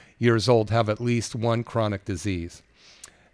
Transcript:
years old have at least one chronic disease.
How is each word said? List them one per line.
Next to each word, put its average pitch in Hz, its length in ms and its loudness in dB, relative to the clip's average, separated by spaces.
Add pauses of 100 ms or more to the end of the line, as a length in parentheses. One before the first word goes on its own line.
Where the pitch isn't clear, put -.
(200)
years 117 300 4
old 113 200 4
have 110 200 2
at 107 100 -2
least 120 360 -2
one 117 280 -2
chronic 107 420 -4
disease. 90 560 -6 (720)